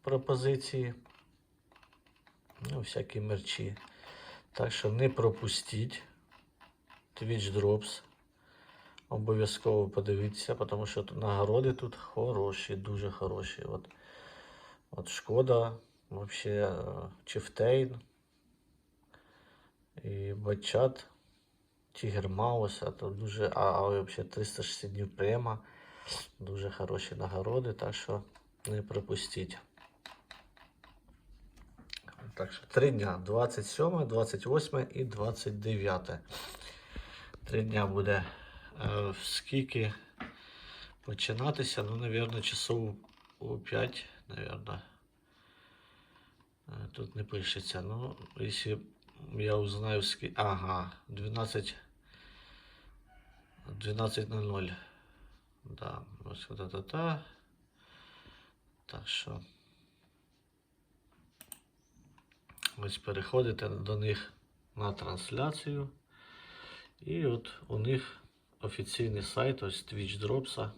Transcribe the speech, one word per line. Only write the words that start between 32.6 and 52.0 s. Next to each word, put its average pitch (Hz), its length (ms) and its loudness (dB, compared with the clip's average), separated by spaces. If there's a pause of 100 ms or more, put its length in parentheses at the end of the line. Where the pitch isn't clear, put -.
три 135 260 8
дня, 101 260 2
двадцять 107 500 2
сьоме, 160 380 2
двадцять 113 400 2
восьме 135 460 2
і 131 120 -2
двадцять 104 560 -2
дев'яте. 98 600 0 (1300)
Три 110 160 4
дня 107 260 2
буде, 98 380 4 (560)
е, 104 280 2
в 95 140 -4
скільки 127 720 0 (1080)
починатися, 113 840 0
ну, 110 120 -2
навірно, 113 460 0
часов 113 540 0 (440)
у 113 180 -4
п'ять, - 480 -2 (220)
навірно. 101 540 -6 (1900)
Е, - 40 -16 (200)
тут - 240 -10
не 107 80 -4
пишеться, 95 580 -2
ну, 117 360 -6 (180)
якщо 107 440 -2 (540)
я 107 220 2
узнаю, 104 460 2
скільки... - 360 -2
Ага, 92 540 2 (160)
дванадцять, 107 680 -2 (1900)